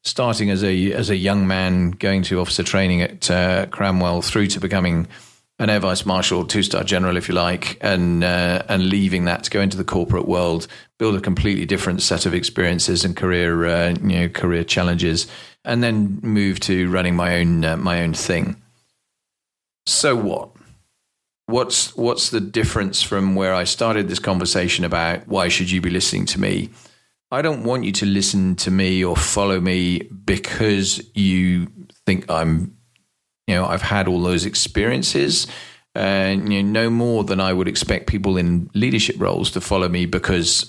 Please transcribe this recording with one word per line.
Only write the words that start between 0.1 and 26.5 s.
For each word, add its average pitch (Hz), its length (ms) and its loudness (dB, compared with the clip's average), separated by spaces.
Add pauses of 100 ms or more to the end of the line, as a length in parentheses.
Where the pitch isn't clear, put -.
as 95 120 0
a, 95 300 2
as 113 160 -2
a 104 60 2
young 98 320 2
man 92 420 2
going 95 320 0
to 90 180 0
officer 90 220 -2
training 90 400 2
at, - 300 -2
uh, 92 360 2
Cranwell 90 560 0
through 104 220 2
to 98 140 -4
becoming 87 480 0 (500)
an 110 140 0
Air 104 80 2
Vice 92 260 -2
Marshal, 92 400 0
two-star 92 380 0
general, 92 340 0
if 87 100 -4
you 90 60 -2
like, 87 480 -2
and, 87 420 2
uh, 87 460 0
and 92 180 2
leaving 95 380 2
that 87 200 -2
to - 40 -6
go 101 120 0
into 98 160 0
the 95 60 -4
corporate 87 440 0
world, 87 400 0 (320)
build 110 160 2
a 95 40 0
completely 98 460 0
different 92 380 -2
set 87 240 0
of 87 80 0
experiences 87 680 0
and 90 140 -2
career, 87 480 0
uh, 85 380 2
you 92 160 2
know, 87 100 0
career 85 340 0
challenges, 87 600 0 (380)
and 120 180 -2
then 107 400 0
move 101 380 0
to 90 320 0
running 90 240 2
my 87 240 2
own, 85 260 2
uh, 80 100 0
my 87 280 0
own 82 100 0
thing. 90 480 -2 (1300)
So 143 280 2
what? 101 360 -4 (960)
What's, 120 500 -2
what's 120 320 0
the 110 120 -2
difference 101 600 -2
from 98 320 0
where 95 220 2
I 90 80 0
started 107 440 0
this 90 120 -4
conversation 90 680 0
about 85 420 -2
why 92 200 0
should 90 240 0
you 92 100 0
be 90 80 -2
listening 95 380 -2
to - 120 -4
me? 98 300 -2 (680)